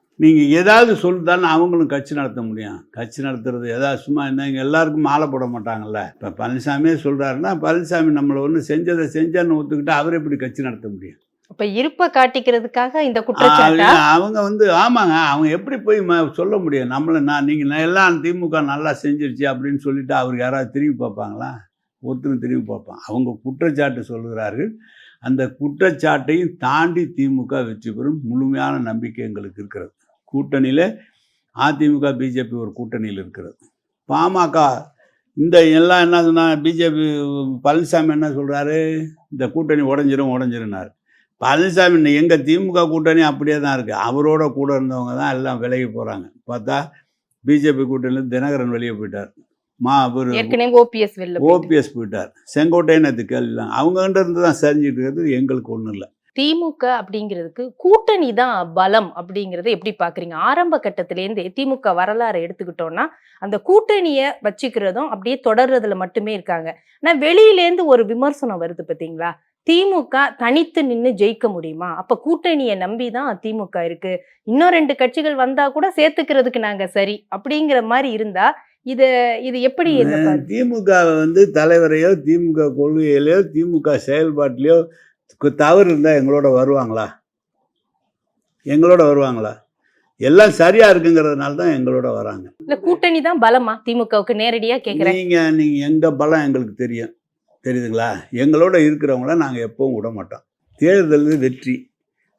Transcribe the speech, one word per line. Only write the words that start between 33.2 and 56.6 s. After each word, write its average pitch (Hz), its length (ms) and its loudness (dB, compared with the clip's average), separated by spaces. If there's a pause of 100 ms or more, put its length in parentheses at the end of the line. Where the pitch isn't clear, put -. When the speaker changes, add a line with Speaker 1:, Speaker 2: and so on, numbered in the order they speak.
Speaker 1:
பாமக 156 720 0 (520)
இந்த 165 320 4
எல்லாம் 170 360 4
என்ன 175 220 4
சொன்னா, 165 320 2
பி 151 180 -2
ஜே 165 160 0
பி 151 280 -2 (460)
பழனிசாமி 160 460 2
என்ன 151 200 0
சொல்றாரு? 147 760 -4 (240)
"இந்த 131 180 -6
கூட்டணி 151 340 0
உடைஞ்சிரும், 139 560 0
உடைஞ்சிரும்னாரு." 113 520 -6 (560)
பழனிசாமி 175 480 4
இன்னும் 151 200 4
எங்க 165 240 4
திமுக 170 520 0
கூட்டணி 160 320 2
அப்படியே 147 380 0
தான் 143 200 -2
இருக்கு. 107 140 -8
அவரோட 143 600 0
கூட 139 260 -2
இருந்தவங்க 127 380 -6
தான் 143 160 -4
எல்லாம் 131 260 -6
விலகி 127 240 -4
போறாங்க. 110 460 -10 (180)
பார்த்தா 127 400 -6 (560)
பி 143 160 2
ஜே 147 140 2
பி 131 80 -4
கூட்டணியில 131 480 -4
தினகரன் 127 400 -4
வெளியே 120 220 -6
போயிட்டார். 104 420 -10 (420)
மா, 135 260 0
அவரு 123 340 -2
Speaker 2:
ஏற்கனவே 240 360 0
ஓ 240 180 8
பி 226 100 -6
எஸ் 202 200 -2
வெளில 185 40 -10
போயிட்டார். 175 140 -8
Speaker 1:
ஓ 170 220 4
பி 170 160 0
எஸ் 131 240 0
போயிட்டார். 101 320 -8 (240)
செங்கோட்டையன் 160 500 4
அது 120 200 -4
கேள்வி. 117 440 -6
அவங்க 160 340 0
கிட்ட 190 160 0
இருந்து 175 220 -2
தான் 165 200 2
செஞ்சுட்டு 147 200 2
இருக்கிறது, 139 500 -2
எங்களுக்கு 127 400 -4
ஒண்ணும் 113 200 -8
இல்ல. 98 200 -12 (280)
Speaker 2:
திமுக 311 460 -2